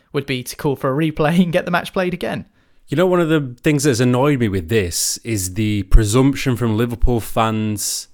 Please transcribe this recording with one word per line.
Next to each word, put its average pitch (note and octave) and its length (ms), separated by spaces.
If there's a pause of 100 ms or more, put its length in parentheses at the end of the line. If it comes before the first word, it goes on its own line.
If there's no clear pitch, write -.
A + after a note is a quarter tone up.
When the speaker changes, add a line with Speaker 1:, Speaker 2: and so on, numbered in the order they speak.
(140)
Speaker 1:
would C#3+ 120
be B2+ 180
to - 120
call C#3 200
for C3+ 160
a D#3 200
replay D#3+ 280
<laughs> F#3+ 40
and E3+ 80
get F3+ 140
the F3 60
match E3 200
played F#3 220
again. G#3 320 (420)
Speaker 2:
You C#3 100
know, F#3 100
one F3+ 120
of D#3+ 100
the C#3+ 320
things D3 220
that's B2+ 160
annoyed B2+ 400
me A#2 80
with F#2 220
this G2 540
is F#2+ 320
the G#2+ 280
presumption B2 720
from A2 220
Liverpool A#2+ 420
fans G#2+ 960